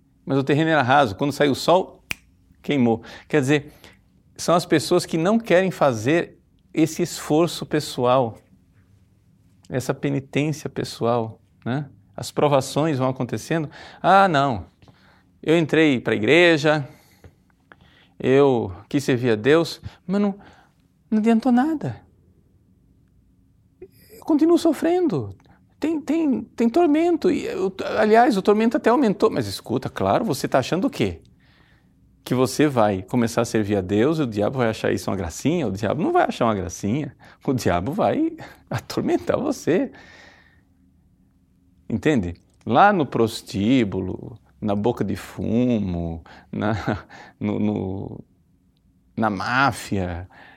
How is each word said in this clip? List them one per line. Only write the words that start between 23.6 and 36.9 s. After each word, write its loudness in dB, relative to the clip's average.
Eu -20
continuo 4
sofrendo. 0
Tem, -2
tem, -2
tem -2
tormento. 2
E 0
eu, -4
aliás, 4
o 0
tormento 2
até 0
aumentou." 2
Mas -2
escuta, -6
claro, 2
você -4
tá 2
achando -2
o -4
quê? -4
Que -4
você 2
vai 2
começar -2
a 0
servir -2
a 0
Deus 0
e -2
o 0
diabo -2
vai 0
achar -2
isso -4
uma -4
gracinha? -4
O -4
diabo -4
não -2
vai 2
achar -2
uma 2
gracinha. -6